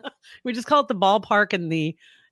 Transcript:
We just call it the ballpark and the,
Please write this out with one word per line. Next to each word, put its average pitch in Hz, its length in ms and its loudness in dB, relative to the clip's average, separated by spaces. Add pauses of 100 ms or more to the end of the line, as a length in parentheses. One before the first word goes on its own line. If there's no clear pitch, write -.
(440)
We 247 100 -6
just 233 140 -8
call 285 140 4
it 277 60 -4
the 233 80 -4
ballpark 202 580 2
and 170 180 -4
the, 160 240 -2 (360)